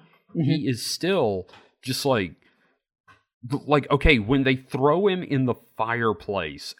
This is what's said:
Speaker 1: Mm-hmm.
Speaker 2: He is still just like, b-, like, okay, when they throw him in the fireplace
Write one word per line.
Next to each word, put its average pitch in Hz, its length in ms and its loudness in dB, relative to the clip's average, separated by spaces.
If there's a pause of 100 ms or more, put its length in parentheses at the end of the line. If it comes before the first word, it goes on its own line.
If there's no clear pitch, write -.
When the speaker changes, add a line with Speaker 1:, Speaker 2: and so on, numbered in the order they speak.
(300)
Speaker 1:
Mm-hmm. 170 120 -4
Speaker 2:
He 143 260 0
is 120 160 -4
still 123 640 -2 (340)
just 127 240 -6
like, 110 300 0 (1120)
b-, 135 200 -4
like, 139 240 2
okay, 143 280 4
when 127 260 2
they 131 120 2
throw 147 500 0
him 185 160 0
in 131 220 0
the 120 100 0 (220)
fireplace 107 1040 -4